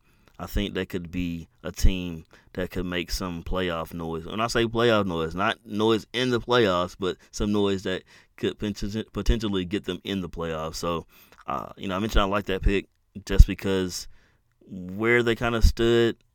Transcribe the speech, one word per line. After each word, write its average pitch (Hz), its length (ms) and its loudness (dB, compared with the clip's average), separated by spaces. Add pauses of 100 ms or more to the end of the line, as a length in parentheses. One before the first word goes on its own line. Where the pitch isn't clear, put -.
(380)
I 87 80 -10
think 95 280 -2
that 92 140 -4
could 87 220 -8
be 87 380 -4 (140)
a 87 80 -8
team 90 540 0 (300)
that 90 160 -4
could 92 160 -4
make 90 240 -4
some 87 320 -6
playoff 85 500 -4
noise. 80 320 -6
When 90 160 -6
I 117 60 0
say 117 180 0
playoff 113 400 2
noise, 82 300 -2
not 101 320 -2
noise 110 460 0
in 127 180 -2
the 117 100 0
playoffs, 98 580 2
but 90 200 -4 (120)
some 104 220 -2
noise 98 300 2
that 92 220 -4 (320)
could - 220 -4
poten-, 104 540 -6
potentially 104 520 0
get 98 200 -4
them 90 180 -6
in 98 200 -4
the 85 80 -8
playoffs. 82 460 -6
So, 85 300 -4 (400)
uh, 58 300 -6
you 101 120 -10
know, 92 80 -2
I - 20 -2
mentioned 107 240 2
I - 20 4
like 101 220 -2
that 95 160 -4
pick 98 240 2 (400)
just 95 200 10
because 95 640 -4 (580)
where 104 560 2
they 117 120 2
kinda 117 260 -2
stood, 117 560 6 (180)